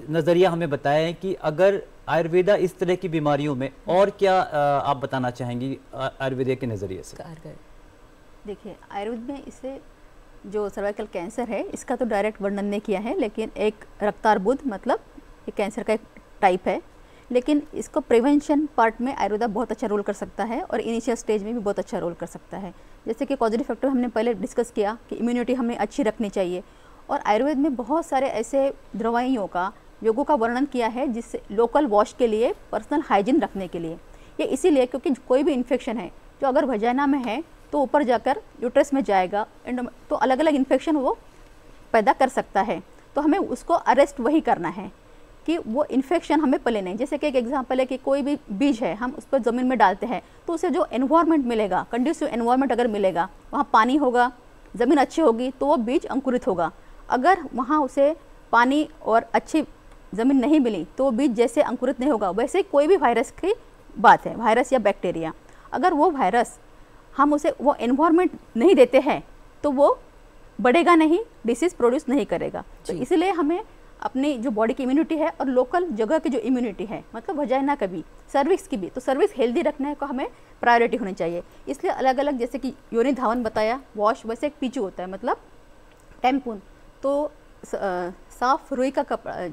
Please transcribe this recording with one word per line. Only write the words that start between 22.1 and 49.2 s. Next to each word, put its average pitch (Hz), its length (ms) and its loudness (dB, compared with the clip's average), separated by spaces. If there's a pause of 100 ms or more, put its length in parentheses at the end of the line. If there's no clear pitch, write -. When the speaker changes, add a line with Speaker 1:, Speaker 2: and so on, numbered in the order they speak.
Speaker 3:
कर 170 120 -10
सकता - 320 -14
है। 202 160 -12 (320)
जैसे 233 200 -4
कि 269 100 -2
causative 233 300 0
factor 269 220 -2
हमने 247 200 -2
पहले 233 260 -2
discuss 233 360 -4
किया 214 280 -4 (120)
कि - 60 -8
immunity 240 380 -2
हमें 240 220 -2
अच्छी - 260 -2
रखनी 220 280 -2
चाहिए, 180 320 -2 (480)
और 277 100 -2
आयुर्वेद 254 380 0
में 285 160 0
बहुत 247 320 -4
सारे 269 200 -2
ऐसे 269 480 -2 (220)
दवाइयों 233 500 -2
का, 180 260 -4 (320)
योगों 220 200 0
का 302 100 2
वर्णन 240 300 0
किया 247 240 -2
है 254 200 -4
जिससे - 420 -8
local 233 360 2
wash 208 260 4
के 254 140 2
लिए, 226 280 2 (180)
personal 214 280 -2
hygiene 240 400 2
रखने 196 280 -4
के 180 100 -10
लिए। 165 160 -8 (460)
ये 320 40 -2
इसीलिए 269 420 2
क्योंकि 269 240 -4
कोई 262 320 2
भी 302 100 2
infection 247 440 -2
है - 120 -8 (320)
जो 277 80 0
अगर 277 160 2
वजाइना 247 420 0
में 285 120 2
है 247 260 -4 (280)
तो 294 100 0
ऊपर 285 200 2
जाकर 247 380 0 (220)
uterus 269 320 2
में 277 100 2
जाएगा, 196 420 0 (200)
एंडोम-, 247 240 -6 (200)
तो 302 60 0
अलग-अलग 285 380 2
infection 269 420 0
वो 294 220 -2 (760)
पैदा 226 200 4
कर 269 160 2
सकता - 320 -2
है। 190 220 -4 (320)
तो 277 60 -2
हमें 311 180 2
उसको - 360 -4
arrest 277 460 2
वही 285 200 2
करना 175 280 0
है 185 240 -10 (540)
कि 330 120 0
वो 220 260 -2
infection - 560 0
हमें 294 220 2
पले 226 180 0
नहीं। 185 160 -6
जैसे 262 220 -4
कि - 80 -2
एक 277 100 -2
example 262 440 -2
है 254 60 0
कि 262 100 -6
कोई 277 260 0
भी 285 160 -2 (140)
बीज 226 280 0
है, 190 140 -2
हम 247 160 -6
उस 240 140 -12